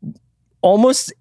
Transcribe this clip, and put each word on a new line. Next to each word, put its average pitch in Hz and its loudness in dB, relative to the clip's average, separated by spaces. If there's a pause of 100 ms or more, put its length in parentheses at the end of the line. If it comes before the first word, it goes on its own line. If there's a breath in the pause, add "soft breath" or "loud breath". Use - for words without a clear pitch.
(600)
almost 220 0